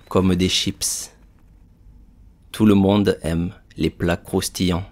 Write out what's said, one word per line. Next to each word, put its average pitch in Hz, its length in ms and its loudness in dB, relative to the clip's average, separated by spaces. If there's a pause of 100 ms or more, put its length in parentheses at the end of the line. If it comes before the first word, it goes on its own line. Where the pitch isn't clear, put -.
comme 92 280 2
des 90 120 2
chips. - 640 -6 (1400)
Tout 110 140 0
le 107 80 6
monde 98 480 2
aime 85 300 -4 (240)
les 80 140 -2
plats 87 260 -2
croustillants. 92 760 -4